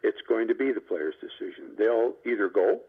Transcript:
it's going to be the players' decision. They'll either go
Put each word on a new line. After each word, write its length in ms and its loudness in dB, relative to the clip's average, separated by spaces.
it's 200 0
going 260 0
to 60 2
be 160 0
the 100 -2
players' 360 -4
decision. 600 -14
They'll 480 2
either 240 0
go 400 4